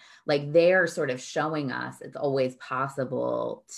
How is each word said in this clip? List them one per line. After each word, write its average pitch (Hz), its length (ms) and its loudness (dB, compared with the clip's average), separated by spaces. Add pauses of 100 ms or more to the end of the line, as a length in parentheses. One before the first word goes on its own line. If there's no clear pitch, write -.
(260)
like, 147 260 0
they're 175 340 6
sort 160 240 -2
of 127 120 -4
showing 151 500 -2
us 123 300 -8
it's - 160 -12
always 135 400 0
possible 123 1080 -4 (120)